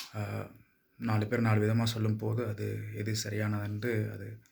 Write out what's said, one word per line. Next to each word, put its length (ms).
ஆ, 40
நாலு 320
பேர் 140
நாலு 260
விதமா 160
சொல்லும்போது 640
அது 320
எது 280
சரியானதுன்னு 880
அது 280